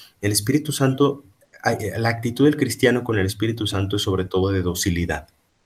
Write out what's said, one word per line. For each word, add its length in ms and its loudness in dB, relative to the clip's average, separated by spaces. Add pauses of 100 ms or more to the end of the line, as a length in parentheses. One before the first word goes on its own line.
(200)
El 140 0
Espíritu 400 0
Santo, 500 2 (400)
ay, 160 0
eh, 180 -6
la 120 0
actitud 340 -2
del 140 4
cristiano 480 2
con 120 0
el 80 2
Espíritu 400 -4
Santo 300 -2
es 60 -2
sobre 240 0
todo 260 0
de 100 0
docilidad, 680 -2 (360)